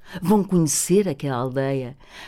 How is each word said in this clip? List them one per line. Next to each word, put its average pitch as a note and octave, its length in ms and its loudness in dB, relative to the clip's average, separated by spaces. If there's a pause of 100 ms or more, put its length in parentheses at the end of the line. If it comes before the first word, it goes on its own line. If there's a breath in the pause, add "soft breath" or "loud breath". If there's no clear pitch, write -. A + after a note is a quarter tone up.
(200 loud breath)
vão G3 220 4
conhecer F3+ 640 2
aquela C#3 280 -4
aldeia. C3 600 -4 (320 loud breath)